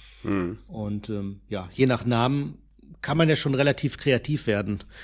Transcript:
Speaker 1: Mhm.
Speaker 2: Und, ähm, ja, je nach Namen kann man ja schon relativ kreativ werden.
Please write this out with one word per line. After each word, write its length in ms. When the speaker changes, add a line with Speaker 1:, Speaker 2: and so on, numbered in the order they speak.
Speaker 1:
Mhm. 360
Speaker 2:
Und, 420
ähm, 380
ja, 260
je 120
nach 200
Namen 520
kann 160
man 100
ja 80
schon 180
relativ 440
kreativ 480
werden. 320